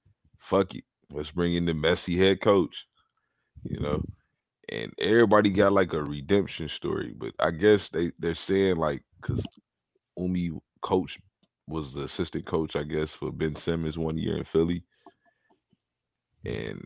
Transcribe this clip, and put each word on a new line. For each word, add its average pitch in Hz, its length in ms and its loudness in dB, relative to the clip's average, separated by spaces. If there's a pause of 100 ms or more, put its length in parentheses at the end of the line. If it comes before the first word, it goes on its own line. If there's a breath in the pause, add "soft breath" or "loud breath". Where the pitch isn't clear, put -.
(380)
fuck 95 360 0
it, - 100 -14 (260)
let's 76 200 -8
bring 87 240 0
in 85 120 0
the 82 80 0
messy 85 440 0
head 95 220 4
coach, 101 460 2 (760)
you - 160 -6
know? 73 220 -2 (680)
And 55 300 -8
everybody 107 500 6
got, 98 220 4
like, 95 200 2
a 78 100 -2
redemption 73 680 -2
story, - 480 -6
but 57 240 -10
I 82 100 2
guess 98 400 4
they, 85 280 -2
they're 82 160 -2
saying, 95 420 0
like, 76 260 -2 (200)
'cause - 220 -4 (720)
Umi 90 340 -2 (320)
coach 90 360 0 (500)
was 76 240 -6
the 71 120 -8
assistant 80 420 -6
coach, 80 300 -2
I 78 80 0
guess, 78 280 -4
for 69 200 -8
Ben 76 240 -4
Simmons 82 420 -4
one 80 200 -4
year 80 180 -4
in 73 80 -8
Philly. 85 400 0 (1600 soft breath)
And 55 420 -8